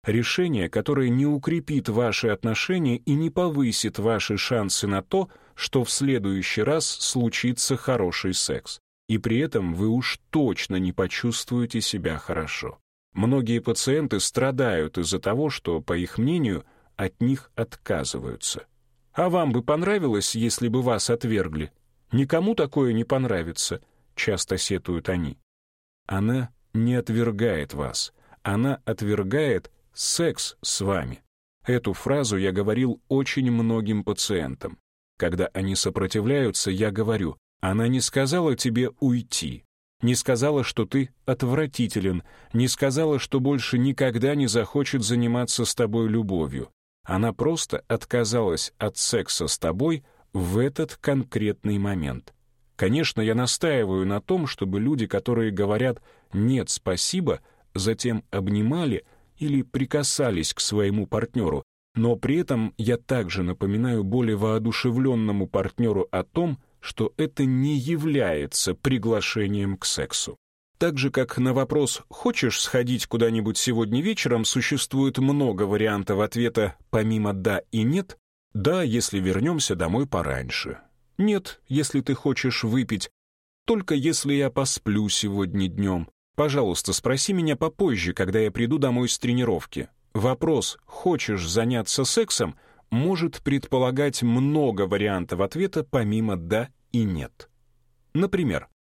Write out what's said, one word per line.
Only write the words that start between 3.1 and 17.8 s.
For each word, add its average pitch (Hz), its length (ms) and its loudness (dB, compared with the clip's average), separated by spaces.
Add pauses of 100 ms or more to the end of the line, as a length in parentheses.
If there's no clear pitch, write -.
не 160 160 2
повысит 139 680 0
ваши 107 380 0
шансы 104 500 0
на 98 160 0
то, 190 260 0 (260)
что - 280 0
в 113 80 -4
следующий 107 720 0
раз 156 240 2
случится - 920 -2
хороший 98 580 -2
секс. - 440 -4 (300)
И 110 100 0
при 113 200 0
этом 98 360 0
вы 101 140 0
уж 120 320 -2 (100)
точно 110 460 0
не 92 160 0
почувствуете 117 880 -2
себя 85 380 -4
хорошо. - 600 -6 (360)
Многие 120 460 2
пациенты 127 600 0
страдают 120 800 0
из-за 87 200 0
того, 135 320 0
что, 82 300 -4
по 85 160 -4
их 87 220 -4
мнению, 123 460 0 (320)
от 95 240 -6
них 131 360 0
отказываются. - 1080 -6 (460)